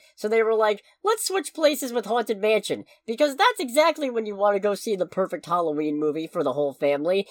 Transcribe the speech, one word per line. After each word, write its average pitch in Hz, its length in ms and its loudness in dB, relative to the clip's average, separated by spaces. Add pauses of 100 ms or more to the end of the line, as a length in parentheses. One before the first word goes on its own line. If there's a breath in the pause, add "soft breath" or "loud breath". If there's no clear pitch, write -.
(180 soft breath)
So 214 100 -4
they 226 160 2
were 220 100 0
like, 214 300 0 (180 soft breath)
"Let's 440 240 0
switch 381 280 -4
places 294 400 0
with 233 140 -4
Haunted 226 340 -2
Mansion," 214 420 0 (240 soft breath)
because 269 300 0
that's 427 240 2
exactly 302 480 2
when 226 160 -2
you 208 100 -6
want 202 220 2
to - 20 -2
go 202 160 0
see 202 220 -4
the 180 80 0
perfect 185 400 -4
Halloween 156 520 0
movie 151 300 -2
for 170 160 -2
the 135 80 0
whole 143 220 0
family, 151 460 0 (120)